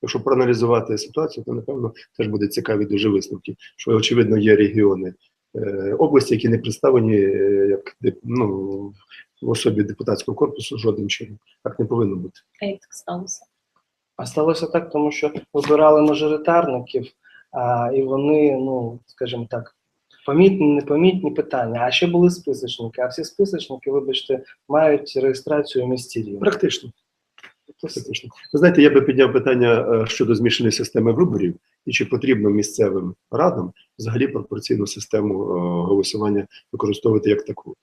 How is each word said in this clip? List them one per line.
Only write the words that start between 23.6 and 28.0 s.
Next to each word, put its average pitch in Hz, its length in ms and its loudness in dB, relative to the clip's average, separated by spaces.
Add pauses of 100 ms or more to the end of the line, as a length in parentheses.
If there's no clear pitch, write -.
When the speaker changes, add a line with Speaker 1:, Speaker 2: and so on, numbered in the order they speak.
Speaker 3:
вибачте, 131 520 -4 (260)
мають 147 520 0
реєстрацію 135 640 -2
в - 40 -4
місті 123 340 -6
Рівне. 101 160 -10
Speaker 1:
Практично. 156 520 -2 (720)
Speaker 3:
Тобто - 300 -16
Speaker 1:
Практично. - 340 -12 (240)